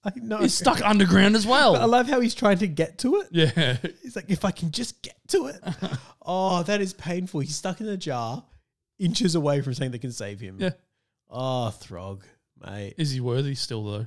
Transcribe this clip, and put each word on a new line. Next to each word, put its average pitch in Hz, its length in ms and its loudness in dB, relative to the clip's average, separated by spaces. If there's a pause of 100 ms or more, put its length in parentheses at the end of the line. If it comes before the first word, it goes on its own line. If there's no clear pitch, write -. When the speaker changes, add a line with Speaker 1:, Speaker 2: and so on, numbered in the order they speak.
Speaker 1:
I 202 120 -2
know. 226 240 -6
Speaker 2:
He's - 120 4
stuck - 320 0
underground 196 520 6
as 208 100 2
well. 254 260 6
Speaker 1:
But 165 80 4
I - 60 4
love 240 220 4
how 269 120 2
he's 240 140 0
trying 202 240 4
to 202 80 0
get 160 320 -4
to 175 240 2
it. - 80 -12
Speaker 2:
Yeah. 151 480 2 (240)
Speaker 1:
He's 247 140 -16
like, 190 120 -10
"If 196 160 0
I 190 60 2
can 170 200 -6
just - 300 -8
get - 160 -18 (120)
to 311 180 2
it." 277 180 -12
Speaker 2:
<laughs> 175 340 -6 (260)
Speaker 1:
Oh, 185 400 0
that 202 180 0
is 185 100 -4
painful. 180 480 -6
He's 143 160 -6
stuck 185 240 -8
in 220 80 -8
a 202 80 -6
jar, 127 480 -6 (540)
inches 180 360 2
away 143 280 2
from 131 100 -4
something 131 200 -4
that 113 100 -8
can 127 100 -8
save 101 260 -10
him. 95 220 -14
Speaker 2:
Yeah. 185 100 0 (600)
Speaker 1:
Oh, 127 400 -2
Throg, 95 520 -14 (400)
mate. 101 360 -12
Speaker 2:
Is 151 140 0
he 127 80 -4
worthy 131 340 -2
still, 113 300 -6
though? 104 220 -6